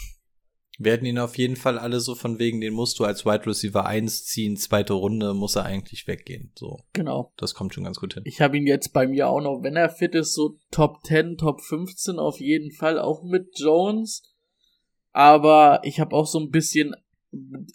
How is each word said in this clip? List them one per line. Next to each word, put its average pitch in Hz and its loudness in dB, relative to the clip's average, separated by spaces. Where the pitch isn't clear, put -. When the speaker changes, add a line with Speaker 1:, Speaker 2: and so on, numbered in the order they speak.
Speaker 1:
Wir 110 2
hatten 120 -2
ihn 123 -2
auf 120 -4
jeden 127 -2
Fall 123 -2
alle 120 -4
so 123 -6
von 117 -6
wegen, 117 -2
den 110 -6
musst 117 -4
du 117 0
als 104 -2
Wide 107 2
Receiver 101 -2
eins 110 -4
ziehen, 104 -4
zweite 104 0
Runde 101 -2
muss 101 -4
er 92 -2
eigentlich 95 -8
weggehen, - -12
so. - -14
Speaker 2:
Genau. 135 -6
Speaker 1:
Das - -8
kommt 95 -8
schon 95 -10
ganz 90 -12
gut 95 -10
hin. 98 -12
Speaker 2:
Ich - -10
hab 143 4
ihn 147 0
jetzt 143 0
bei 131 4
mir 135 0
auch 135 0
noch, 135 -4
wenn 139 -6
er 165 2
fit 170 -4
ist, 160 0
so 151 -2
Top 151 0
Ten, 160 0
Top 156 -2
fünfzehn 175 -8
auf 151 -4
jeden 151 -2
Fall, 160 -2
auch 156 -2
mit 180 -2
Jones. 190 0
Aber 151 8
ich 147 -4
hab 151 -2
auch 156 2
so 156 -2
ein 147 -6
bisschen, 151 0